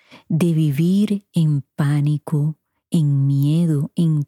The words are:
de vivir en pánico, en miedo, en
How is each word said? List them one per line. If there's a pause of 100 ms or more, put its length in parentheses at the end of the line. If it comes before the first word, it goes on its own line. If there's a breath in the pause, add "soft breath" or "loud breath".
(300 loud breath)
de
vivir
en (120)
pánico, (340)
en
miedo,
en